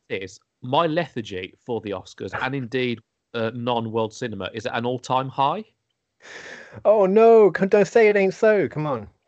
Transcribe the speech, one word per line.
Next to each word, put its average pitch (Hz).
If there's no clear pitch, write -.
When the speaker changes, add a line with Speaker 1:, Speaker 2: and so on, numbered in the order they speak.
Speaker 1:
is 95
my 143
lethargy 110
for 110
the 104
Oscars 95
and 131
indeed, 123
uh, 113
non-world 113
cinema 104
is 110
at 123
an 120
all-time 127
high. 147
Speaker 2:
Oh, 208
no. 220
Come, 190
don't 202
say 220
it 208
ain't 190
so. 208
Come 151
on. 117